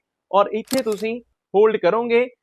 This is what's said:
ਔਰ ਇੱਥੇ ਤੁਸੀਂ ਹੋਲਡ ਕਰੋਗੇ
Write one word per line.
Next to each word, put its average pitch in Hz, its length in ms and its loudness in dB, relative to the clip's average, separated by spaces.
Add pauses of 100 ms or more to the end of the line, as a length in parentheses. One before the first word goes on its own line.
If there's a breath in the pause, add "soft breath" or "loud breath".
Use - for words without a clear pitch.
(320)
ਔਰ 196 200 2
ਇੱਥੇ 226 320 -4
ਤੁਸੀਂ 220 360 -6 (360)
ਹੋਲਡ 214 220 4
ਕਰੋਗੇ 233 480 0 (180)